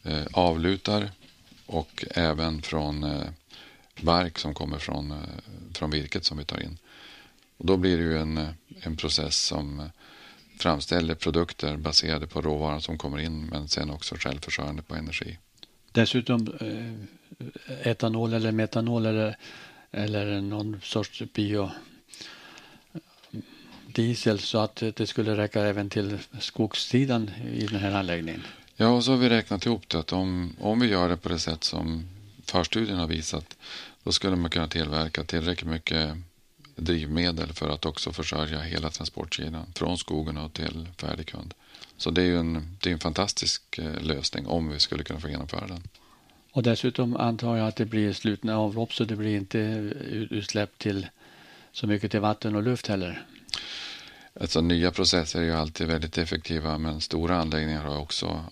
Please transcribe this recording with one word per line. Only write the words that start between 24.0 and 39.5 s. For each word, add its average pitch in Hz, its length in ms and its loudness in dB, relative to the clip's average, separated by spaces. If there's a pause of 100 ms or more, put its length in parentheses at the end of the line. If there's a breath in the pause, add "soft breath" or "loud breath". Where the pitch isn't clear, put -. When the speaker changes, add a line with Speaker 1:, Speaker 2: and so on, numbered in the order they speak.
Speaker 2:
så - 200 0
att 107 240 0 (120)
det 110 120 0
skulle 107 300 2
räcka 104 240 2
även 101 300 2
till 101 280 0 (220)
skogssidan 117 880 2 (220)
i 113 140 -2
den 101 140 0
här 98 120 0
anläggningen. 85 500 0 (340 loud breath)
Speaker 1:
Ja, 110 120 6
och 120 160 6
så 123 60 4
har 131 80 6
vi 123 100 8
räknat 107 380 4
ihop 113 220 0
det 85 100 2
att - 140 -2
om, 90 480 0
om 110 200 2
vi 123 60 6
gör 92 220 6
det 85 80 4
på 85 120 -4
det 87 100 0
sätt 82 260 -2
som 82 400 -2 (420)
förstudien 98 520 2
har 82 80 0
visat, 80 500 -4 (460 loud breath)
då 85 100 0
skulle 95 240 2
man 85 140 2
kunna 80 180 2
tillverka 78 560 0
tillräckligt 82 460 -2
mycket 80 460 0 (600)
drivmedel 80 760 0
för 78 160 -2
att 78 180 -2
också 73 260 -4
försörja 78 480 -2
hela 80 300 -2
transportkedjan 78 840 -6